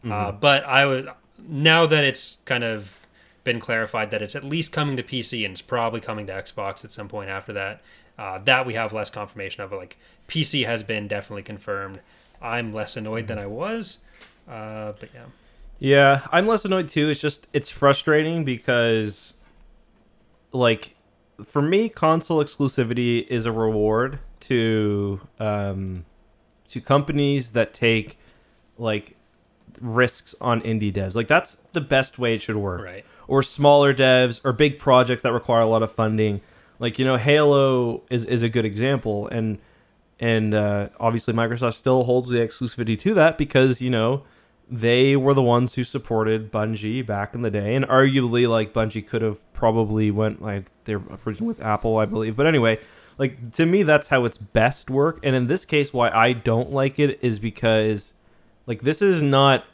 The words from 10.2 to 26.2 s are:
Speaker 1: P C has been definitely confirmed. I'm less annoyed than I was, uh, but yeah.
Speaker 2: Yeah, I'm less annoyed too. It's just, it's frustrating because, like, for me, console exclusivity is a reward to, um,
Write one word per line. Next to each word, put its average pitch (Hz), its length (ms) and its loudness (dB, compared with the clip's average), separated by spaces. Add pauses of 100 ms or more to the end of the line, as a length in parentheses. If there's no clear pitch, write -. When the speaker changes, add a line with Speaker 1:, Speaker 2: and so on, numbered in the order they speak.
Speaker 1:
P 160 160 -4
C 143 200 -4
has 110 200 -4
been 107 240 -8
definitely 101 360 -8
confirmed. 101 560 -12 (420)
I'm 117 320 -8
less 107 240 -8
annoyed 107 300 -8
than 110 120 -8
I 98 80 -10
was, 190 520 -8 (500)
uh, 107 500 -12
but 113 140 -18
yeah. 120 120 -20 (540)
Speaker 2:
Yeah, 139 520 6
I'm 185 160 4
less 220 180 0
annoyed 190 240 -2
too. 151 200 0
It's 147 120 -2
just, - 320 -6
it's - 160 -2
frustrating 156 760 2
because, 117 880 -2 (1200)
like, 120 440 0 (500)
for - 160 -2
me, 196 280 2
console 160 540 0
exclusivity 120 840 0
is 117 180 -2
a 117 60 -2
reward 110 680 0 (220)
to, 104 800 0 (180)
um, 98 680 -6 (600)